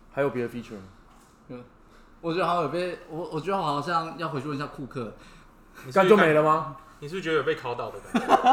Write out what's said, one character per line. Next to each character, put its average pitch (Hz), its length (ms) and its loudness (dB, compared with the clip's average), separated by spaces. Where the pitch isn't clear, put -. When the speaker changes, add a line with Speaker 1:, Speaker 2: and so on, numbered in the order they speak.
Speaker 1:
还 139 120 -2
有 139 80 2
别 120 180 -4
的 - 0 -
feature 117 260 -12
吗？ 95 80 -14
Speaker 2:
嗯。 123 140 -14
我 165 100 -2
觉 180 80 0
得 165 60 2
好 170 80 2
像 170 100 2
有 139 60 -2
被， 175 280 -4
我， 165 240 -8
我 156 80 -4
觉 196 140 -2
得 190 80 -2
好 147 180 -2
像 165 380 -4
要 160 100 -6
回 143 120 -4
去 147 80 -8
问 143 80 -6
一 147 40 -6
下 147 60 -6
库 139 200 -12
克。 113 280 -10
Speaker 3:
你 131 80 -14
是 190 80 6
不 190 40 6
是 185 40 4
感 - 0 -
Speaker 1:
干 - 0 -
就 214 80 10
没 165 160 6
了 151 100 6
吗？ 156 340 2
Speaker 3:
你 147 80 -14
是 156 80 -12
不 196 40 -6
是 170 40 -8
觉 160 80 -4
得 160 60 2
有 135 60 2
被 156 120 0
考 120 200 -6
倒 117 160 -6
的 98 100 -14
感 - 140 -18
觉？ 240 80 2